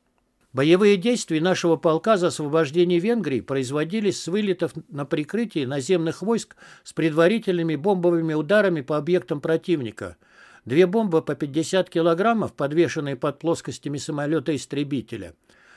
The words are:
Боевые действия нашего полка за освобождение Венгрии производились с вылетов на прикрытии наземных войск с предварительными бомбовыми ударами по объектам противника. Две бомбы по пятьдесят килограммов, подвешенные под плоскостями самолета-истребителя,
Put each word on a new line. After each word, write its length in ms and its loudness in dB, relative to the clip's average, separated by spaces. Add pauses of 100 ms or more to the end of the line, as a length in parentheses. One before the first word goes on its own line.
(520)
Боевые 440 4
действия 440 0
нашего 360 2
полка 400 2
за 120 2
освобождение 680 0
Венгрии 420 -2
производились 800 -2
с 80 -8
вылетов 440 -2 (160)
на 160 -8
прикрытии 600 -4
наземных 580 -2
войск 340 -4 (260)
с 100 -20
предварительными 840 2
бомбовыми 580 0
ударами 460 2
по 160 -4
объектам 440 -2
противника. 760 -4 (480)
Две 220 4
бомбы 360 2
по 120 -4
пятьдесят 560 -2
килограммов, 640 2
подвешенные 640 0
под 220 -4
плоскостями 600 -4
самолета-истребителя, 1400 -4 (420)